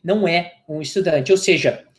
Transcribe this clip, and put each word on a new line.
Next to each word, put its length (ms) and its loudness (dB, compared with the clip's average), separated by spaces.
não 240 0
é 240 -2
um 140 -8
estudante. 500 -2
Ou 60 6
seja, 460 0